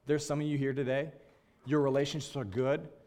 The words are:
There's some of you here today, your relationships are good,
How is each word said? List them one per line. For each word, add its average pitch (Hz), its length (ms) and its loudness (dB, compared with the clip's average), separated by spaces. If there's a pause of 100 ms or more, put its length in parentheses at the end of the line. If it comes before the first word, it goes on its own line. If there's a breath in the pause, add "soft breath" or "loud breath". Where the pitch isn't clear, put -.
There's 147 200 0
some 147 160 -2
of 151 40 -2
you 147 120 0
here 135 160 0
today, 135 380 -2 (540 loud breath)
your 147 160 4
relationships 143 540 0
are 131 100 -4
good, 131 420 0 (200 loud breath)